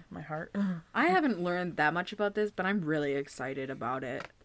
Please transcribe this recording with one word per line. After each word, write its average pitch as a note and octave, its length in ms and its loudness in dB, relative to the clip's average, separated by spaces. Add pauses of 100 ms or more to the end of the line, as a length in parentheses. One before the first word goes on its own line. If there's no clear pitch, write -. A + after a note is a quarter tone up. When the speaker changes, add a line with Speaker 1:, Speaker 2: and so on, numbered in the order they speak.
Speaker 1:
my E3+ 100 -10
heart. D3+ 340 -8 (220)
<laughs> - 180 -14
Speaker 2:
I B3 120 2
haven't D4+ 360 4
learned F3 360 0
that D3+ 160 4
much F3+ 180 -2
about G#3 240 0
this, G#3+ 160 0
but F#3 140 -2
I'm G3 160 2
really D3+ 320 2
excited C3+ 560 -4
about C3 340 -4
it. C3 240 -6 (180)